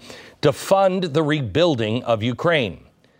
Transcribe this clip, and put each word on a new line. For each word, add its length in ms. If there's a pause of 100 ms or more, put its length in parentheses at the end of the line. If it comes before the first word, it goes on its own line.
(420)
to 120
fund 520
the 180
rebuilding 800
of 180
Ukraine. 640 (340)